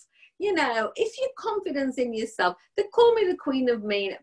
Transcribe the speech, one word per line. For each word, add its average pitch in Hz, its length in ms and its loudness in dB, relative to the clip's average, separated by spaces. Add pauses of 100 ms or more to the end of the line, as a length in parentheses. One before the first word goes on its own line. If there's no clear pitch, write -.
(400)
You 403 140 0
know, 240 420 0
if 440 240 -2
you're 539 180 -2
confident 320 600 -2
in 240 140 -2
yourself, 220 440 -2 (200)
they 403 60 0 (100)
call 480 220 8
me 440 140 2
the 339 80 0
queen 262 320 -2
of 226 160 -2
mean, 202 380 -2